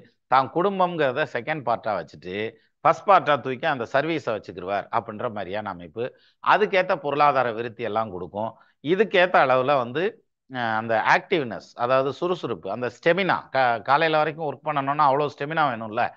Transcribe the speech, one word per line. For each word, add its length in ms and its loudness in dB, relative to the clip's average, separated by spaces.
தான் 260 2
குடும்பம்ங்கிறத 800 0
செகண்ட் 320 -6
பார்ட்டா 300 -2
வச்சுட்டு 400 -10
ஃபர்ஸ்ட் 220 2
பார்ட்டா 320 6
தூக்கி 260 -6
அந்த 280 -2
சர்வீஸை 400 0
வச்சுக்கிருவார் 580 -6
அப்படின்ற 420 -4
மாதிரியான 360 -8
அமைப்பு. 340 -10
அதுக்கேத்த 520 2
பொருளாதார 560 2
விருத்தி 320 -8
எல்லாம் 280 -4
கொடுக்கும். 400 -8
இதுக்கேத்த 540 4
அளவுல 400 4
வந்து, 260 -2
அஹ், 240 -2
அந்த 180 -2
ஆக்டிவ்னஸ், 680 0
அதாவது 400 0
சுறுசுறுப்பு, 580 -4
அந்த 180 -4
ஸ்டெமினா, 480 0
கா-, 300 2
காலையில 360 2
வரைக்கும் 300 -2
ஒர்க் 200 -8
பண்ணணும்னா 400 2
அவ்வளோ 220 2
ஸ்டெமினா 360 -2
வேணும்ல, 380 -2